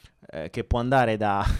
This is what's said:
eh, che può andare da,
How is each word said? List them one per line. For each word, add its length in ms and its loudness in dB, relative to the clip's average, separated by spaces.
eh, 220 -10
che 140 -8
può 160 -2
andare 380 2
da, 260 0